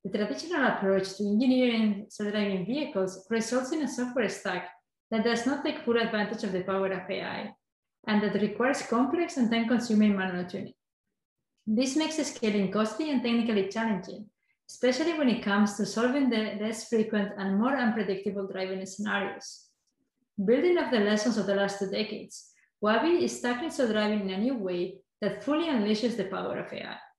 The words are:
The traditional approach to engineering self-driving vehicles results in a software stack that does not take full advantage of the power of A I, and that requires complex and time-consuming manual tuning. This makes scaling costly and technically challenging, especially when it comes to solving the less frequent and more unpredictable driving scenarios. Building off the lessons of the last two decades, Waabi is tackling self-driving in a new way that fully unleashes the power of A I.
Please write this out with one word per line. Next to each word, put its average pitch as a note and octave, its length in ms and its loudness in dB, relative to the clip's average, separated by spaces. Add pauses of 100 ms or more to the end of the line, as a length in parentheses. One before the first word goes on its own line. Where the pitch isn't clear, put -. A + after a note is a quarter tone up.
The G3 80 -6
traditional C#4 560 0
approach G3 520 2
to G#3 40 -2
engineering A3 840 4
self-driving G3+ 580 -2
vehicles G3 640 -2
results B3 400 -2
in D#4+ 120 -2
a C4+ 40 0
software B3 420 -2
stack - 420 -6 (420)
that A3 100 0
does A#3 240 2
not C#4 180 0
take D#4 200 -4
full A#3 140 2
advantage A3 440 -2
of G#3 80 -4
the F#3 140 -2
power F#3+ 260 0
of F3+ 180 -6
A F#3+ 140 -4
I, F#3+ 320 -8 (540)
and G#3 160 4
that G3+ 180 2
requires B3 400 0
complex E4 540 0
and A#3+ 120 2
time-consuming A3 680 4
manual F3+ 340 -2
tuning. - 240 -10 (920)
This A#3+ 300 2
makes D#4 220 0
scaling G#3 560 0
costly A3 380 -2
and B3+ 120 0
technically A3+ 460 2
challenging, A3 580 -4 (420)
especially D#4 480 0
when D4 120 2
it - 160 2
comes G3+ 320 2
to G3+ 100 0
solving B3+ 420 2
the G#3+ 320 -2
less A3 280 -6
frequent G#3+ 500 0
and G3 180 0
more B3+ 200 2
unpredictable G3+ 720 -2
driving F#3+ 360 -6
scenarios. - 840 -6 (760)
Building D4 360 4
off D4+ 120 0
the A#3+ 80 2
lessons G#3 380 2
of G3+ 80 0
the G3 100 0
last G3 240 0
two F#3+ 120 -4
decades, G#3 640 -8 (300)
Waabi D4 380 4
is A#3+ 180 -2
tackling B3 320 -2
self-driving G#3+ 520 2
in F#3+ 80 -4
a F#3 80 -4
new B3 180 0
way F#3 380 -4 (260)
that G3 240 -2
fully D#4 220 0
unleashes A3 500 0
the F#3+ 80 -2
power F#3 340 -4
of - 140 -8
A - 100 -10
I. - 140 -10 (220)